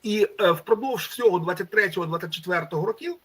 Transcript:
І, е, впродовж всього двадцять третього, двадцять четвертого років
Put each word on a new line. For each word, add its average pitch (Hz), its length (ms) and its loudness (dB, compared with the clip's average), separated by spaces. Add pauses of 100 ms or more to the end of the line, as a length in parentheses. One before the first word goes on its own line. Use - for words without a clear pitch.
І, 208 240 2 (120)
е, 185 120 6
впродовж 220 560 0
всього 202 320 2
двадцять 175 300 -4
третього, 190 360 0
двадцять 160 280 -6
четвертого 170 520 -4
років 349 400 -6